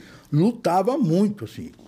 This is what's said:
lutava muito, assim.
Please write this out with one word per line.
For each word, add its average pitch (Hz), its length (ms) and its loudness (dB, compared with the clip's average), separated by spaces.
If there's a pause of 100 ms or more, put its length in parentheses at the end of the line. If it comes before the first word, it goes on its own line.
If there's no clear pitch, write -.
(320)
lutava 190 680 0
muito, 202 480 0
assim. - 260 -14 (160)